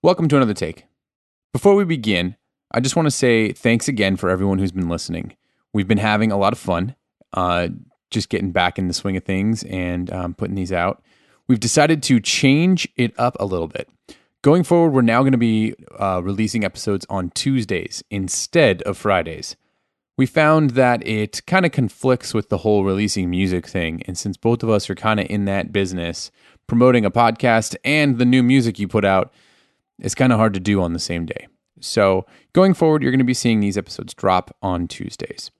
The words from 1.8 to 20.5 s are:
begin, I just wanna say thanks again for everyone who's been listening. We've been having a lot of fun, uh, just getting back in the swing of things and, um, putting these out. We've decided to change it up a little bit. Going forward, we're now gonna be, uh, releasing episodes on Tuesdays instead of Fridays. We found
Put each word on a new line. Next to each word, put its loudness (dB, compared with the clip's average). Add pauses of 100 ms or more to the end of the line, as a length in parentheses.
begin, 0 (360)
I -2
just -2
wanna 2
say 2
thanks 0
again 0
for -4
everyone 0
who's -2
been -4
listening. -8 (360)
We've -2
been 2
having 0
a -2
lot 2
of -8
fun, -4 (360)
uh, -2 (420)
just -4
getting -4
back 0
in -2
the -4
swing -6
of -6
things -2
and, -6
um, -8
putting -8
these -6
out. -2 (440)
We've 2
decided 2
to 4
change 2
it -2
up -2
a -2
little -4
bit. -10 (540)
Going 4
forward, 2
we're 4
now 4
gonna 2
be, 0 (240)
uh, -2
releasing -2
episodes -4
on -6
Tuesdays -4
instead 0
of -6
Fridays. -4 (600)
We 2
found 2